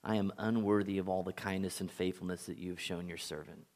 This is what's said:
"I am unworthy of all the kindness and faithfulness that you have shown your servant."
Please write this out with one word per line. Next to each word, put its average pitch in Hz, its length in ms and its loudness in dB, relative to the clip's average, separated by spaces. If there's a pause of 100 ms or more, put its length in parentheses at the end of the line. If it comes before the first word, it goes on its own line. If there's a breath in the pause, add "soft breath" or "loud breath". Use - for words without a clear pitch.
"I 110 140 2
am 98 200 2
unworthy 104 600 4
of 92 100 0
all 92 140 2
the 92 100 -2
kindness 95 480 0
and 95 100 -2
faithfulness 92 560 -2
that - 120 -6
you 90 120 -4
have 87 100 -6
shown 87 260 -2
your 82 120 -8
servant." 78 580 -8